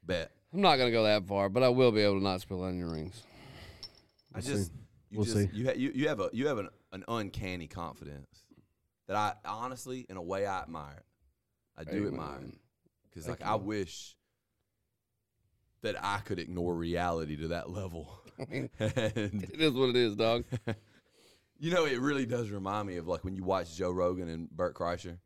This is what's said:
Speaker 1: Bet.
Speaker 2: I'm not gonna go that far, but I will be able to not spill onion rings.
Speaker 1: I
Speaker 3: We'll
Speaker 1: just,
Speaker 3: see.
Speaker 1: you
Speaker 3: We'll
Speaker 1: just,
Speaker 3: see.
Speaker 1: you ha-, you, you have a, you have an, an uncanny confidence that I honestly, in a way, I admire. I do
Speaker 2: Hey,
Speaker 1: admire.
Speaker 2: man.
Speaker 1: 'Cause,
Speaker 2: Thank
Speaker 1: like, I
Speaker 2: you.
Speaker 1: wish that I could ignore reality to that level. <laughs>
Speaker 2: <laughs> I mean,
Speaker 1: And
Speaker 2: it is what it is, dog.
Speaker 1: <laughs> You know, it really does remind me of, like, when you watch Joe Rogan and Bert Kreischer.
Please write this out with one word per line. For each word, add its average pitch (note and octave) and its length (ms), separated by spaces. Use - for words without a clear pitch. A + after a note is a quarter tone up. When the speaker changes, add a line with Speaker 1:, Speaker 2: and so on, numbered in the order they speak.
Speaker 1:
Bet. E2+ 260
Speaker 2:
I'm E3+ 80
not F3 160
gonna B2 140
go A2+ 120
that G#2+ 220
far, G2 220
but A2 160
I C3 60
will B2 240
be G#2+ 80
able G2+ 160
to F#2+ 60
not F#2+ 180
spill F#2 220
onion F2+ 280
rings. D#2 320
Speaker 1:
I G#2+ 40
Speaker 3:
We'll - 40
Speaker 1:
just, G#2+ 240
Speaker 3:
see. D#2+ 40
Speaker 1:
you G#2 100
Speaker 3:
We'll G#2+ 60
Speaker 1:
just, A2 120
Speaker 3:
see. G2+ 160
Speaker 1:
you G#2+ 140
ha-, C3 100
you, C3 180
you C#3+ 140
have C3 100
a, F#2 140
you B2+ 140
have C#3 100
an, G2 100
an F#2+ 160
uncanny F#2 600
confidence D2 760
that G2 80
I G#2 180
honestly, B2 640
in F#2+ 80
a F#2 40
way, F#2+ 240
I F#2+ 180
admire. D2 400
I D#2+ 80
do E2+ 180
Speaker 2:
Hey, G2+ 60
Speaker 1:
admire. C#2+ 300
Speaker 2:
man. A#1+ 200
Speaker 1:
'Cause, D#2+ 120
Speaker 2:
Thank E2+ 140
Speaker 1:
like, F#2+ 100
I G#2+ 60
Speaker 2:
you. G#2+ 60
Speaker 1:
wish G2 560
that - 220
I G2+ 160
could G2+ 200
ignore F2 360
reality E2+ 640
to D#2 120
that E2+ 200
level. F2+ 540
<laughs> - 100
Speaker 2:
<laughs> - 60
I - 120
mean, B2 180
Speaker 1:
And G#2+ 640
Speaker 2:
it F#2 180
is D#3 100
what B2+ 180
it A#2+ 60
is, A2+ 220
dog. A2+ 260
Speaker 1:
<laughs> A2 80
You D#3+ 120
know, F3 140
it C3 140
really C3+ 280
does A#2 240
remind G2+ 360
me F2+ 100
of, E2 100
like, F2 160
when F#2+ 120
you F#2+ 80
watch F2+ 320
Joe F2+ 140
Rogan F2+ 400
and E2 180
Bert E2+ 280
Kreischer. E2+ 500